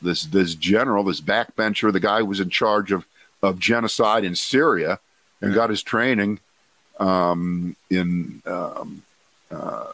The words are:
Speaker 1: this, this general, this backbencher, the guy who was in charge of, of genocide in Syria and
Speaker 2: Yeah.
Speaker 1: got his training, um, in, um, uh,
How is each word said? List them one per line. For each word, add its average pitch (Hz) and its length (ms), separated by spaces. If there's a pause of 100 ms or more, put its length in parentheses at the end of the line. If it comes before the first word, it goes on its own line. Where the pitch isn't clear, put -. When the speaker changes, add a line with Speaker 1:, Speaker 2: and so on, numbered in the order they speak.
Speaker 1:
this, 87 220
this 82 320
general, 101 480
this 92 160
backbencher, 107 720
the 92 80
guy 104 180
who 110 80
was 98 140
in 90 100
charge 104 400
of, 92 140 (380)
of 95 160
genocide 113 680
in 90 120
Syria 98 600 (420)
and 101 100
Speaker 2:
Yeah. 98 60
Speaker 1:
got 113 140
his 104 120
training, 110 580 (580)
um, 87 800 (140)
in, 87 560
um, 87 560 (480)
uh, - 440